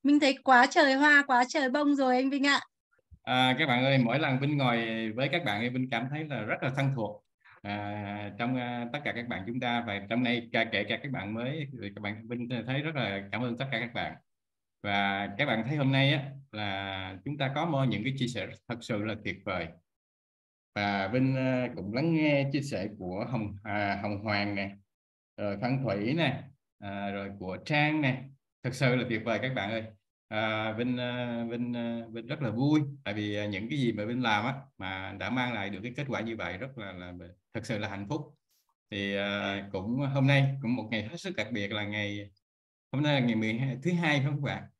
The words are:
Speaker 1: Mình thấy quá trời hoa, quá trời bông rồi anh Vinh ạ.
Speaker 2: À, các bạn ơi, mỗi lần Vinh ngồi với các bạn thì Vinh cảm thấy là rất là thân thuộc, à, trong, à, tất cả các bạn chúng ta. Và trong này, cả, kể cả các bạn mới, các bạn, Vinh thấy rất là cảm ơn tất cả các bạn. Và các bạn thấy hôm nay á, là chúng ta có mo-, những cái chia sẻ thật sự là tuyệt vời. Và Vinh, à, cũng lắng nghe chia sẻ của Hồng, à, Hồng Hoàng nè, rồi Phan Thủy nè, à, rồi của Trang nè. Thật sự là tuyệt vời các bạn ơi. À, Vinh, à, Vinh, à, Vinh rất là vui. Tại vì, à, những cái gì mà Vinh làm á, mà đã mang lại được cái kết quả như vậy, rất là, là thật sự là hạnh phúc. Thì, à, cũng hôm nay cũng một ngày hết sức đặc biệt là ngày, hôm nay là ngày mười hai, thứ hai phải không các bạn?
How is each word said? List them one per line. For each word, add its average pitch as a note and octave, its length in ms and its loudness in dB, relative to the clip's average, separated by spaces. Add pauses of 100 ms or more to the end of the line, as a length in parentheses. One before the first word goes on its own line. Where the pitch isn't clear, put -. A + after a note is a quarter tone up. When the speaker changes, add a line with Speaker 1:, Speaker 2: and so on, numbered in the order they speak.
Speaker 1:
Mình C#4+ 180 8
thấy C4+ 240 4
quá B3 260 10
trời C#4+ 240 6
hoa, C#4+ 320 8
quá B3+ 220 6
trời C4+ 220 2
bông C#4+ 260 4
rồi B3+ 200 4
anh C4+ 140 2
Vinh C#4 160 2
ạ. C4+ 140 4 (640)
Speaker 2:
À, B2+ 360 4
các D#3 80 4
bạn B2+ 180 4
ơi, C3+ 140 6
mỗi B2 200 4
lần C#3 220 2
Vinh D3 160 2
ngồi A#2 600 2
với C3+ 160 0
các F3 120 -2
bạn G#2 180 0
thì B2 60 0
Vinh B2+ 220 -2
cảm A#2+ 200 0
thấy D#3 140 -4
là C3+ 160 -4
rất C3 220 -4
là C3+ 140 0
thân C3+ 200 2
thuộc, G#2 280 -4 (380)
à, G#2 760 -6
trong, B2 180 0
à, A#2+ 360 -4
tất D3 120 -4
cả G#2+ 120 -2
các A#2+ 120 -6
bạn F#2+ 180 -6
chúng A#2+ 140 -4
ta. A#2+ 260 0
Và G2+ 140 -4 (100)
trong A#2+ 120 2
này, A#2+ 300 0
cả, A2+ 200 4
kể G#2 160 2
cả A2+ 140 -2
các C#3 100 -6
bạn G2+ 220 -4
mới, C#3 320 -4 (280)
các G#2 80 -12
bạn, G#2+ 260 -6
Vinh A#2+ 200 -4 (180)
thấy C3+ 140 0
rất D#3 140 -4
là G2+ 260 -2 (120)
cảm A2 100 -2
ơn A#2 160 -4
tất - 140 -4
cả A2+ 80 0
các A#2 140 -6
bạn. F2 200 -4 (680)
Và G2+ 460 0 (100)
các C#3+ 80 2
bạn A2+ 220 0
thấy D3+ 80 -2
hôm C3+ 160 4
nay C#3 200 4
á, C#3+ 180 -2 (220)
là G2 720 -6
chúng D3 140 -6
ta C3+ 160 0
có D#3 120 0
mo-, C3+ 180 2
những G#2+ 200 2
cái C3+ 140 -2
chia B2 100 0
sẻ G2 180 -4 (220)
thật A#2 120 -4
sự G#2 240 -2
là A2 100 -2 (100)
tuyệt F#2+ 200 -4
vời. F2+ 220 -2 (1080)
Và G2+ 380 0
Vinh, C3 240 4
à, B2+ 400 0
cũng G2+ 180 -6
lắng D#3+ 200 2
nghe C#3+ 380 4
chia C#3+ 100 0
sẻ G2+ 260 -4 (100)
của F#2 320 -4
Hồng, G#2 320 -4
à, G2+ 400 0
Hồng G#2 220 -4
Hoàng G#2 300 0
nè, G2 160 -4 (680)
rồi G2+ 240 -4
Phan C3 240 0
Thủy G#2+ 300 0
nè, D3+ 280 0 (360)
à, G2+ 320 -6
rồi G2 280 -6
của F#2 260 -6
Trang D3+ 360 2
nè. C3+ 220 0 (400)
Thật B2+ 120 -4
sự B2+ 220 2
là B2 120 0
tuyệt G#2+ 160 0
vời A#2 180 0
các C3 120 -4
bạn G2+ 160 -2
ơi. A2+ 120 -2 (460)
À, A2 500 -2
Vinh, B2 180 0
à, B2 540 -4
Vinh, A#2+ 260 -4
à, A#2 260 -4 (100)
Vinh A2+ 140 -10
rất D3+ 160 -6
là A2+ 80 0
vui. C#3+ 300 4 (240)
Tại G2+ 100 -4
vì, G#2 220 -2
à, G#2 100 -2
những G#2 240 -4
cái D3+ 80 -2
gì A#2 140 4
mà G#2 120 -4
Vinh B2 180 -2
làm G#2+ 220 2
á, C#3 100 -2 (240)
mà F#2+ 400 -6
đã G2 120 -4
mang B2 220 0
lại G2+ 180 -4
được G2 120 -8
cái A#2+ 140 -8
kết D3 120 -4
quả G#2+ 120 -2
như A2+ 160 -4
vậy, F2+ 220 -6
rất C3 200 -10
là, G2 140 -10
là F2+ 200 -10 (420)
thật A2+ 100 -4
sự A2 140 -2
là G#2 100 -4
hạnh G2+ 200 -8
phúc. D3+ 140 -4 (680)
Thì, G2+ 260 -2
à, G2+ 560 -2
cũng G#2+ 260 -2
hôm C3+ 280 2
nay C3+ 360 6
cũng A#2+ 140 0
một A2 140 -6
ngày G#2+ 120 0
hết C3+ 140 -8
sức - 200 -8
đặc G#2+ 160 -4
biệt G2+ 200 -2
là G#2 120 -2
ngày, G#2 460 -4 (600)
hôm C3+ 100 0
nay D3 180 4
là A#2+ 60 2
ngày A2+ 100 2
mười A2 180 0
hai, C3 280 -2
thứ F3+ 100 2
hai E3 240 2
phải C3+ 100 2
không C#3 180 -2
các G2 100 0
bạn? G2+ 80 -6 (180)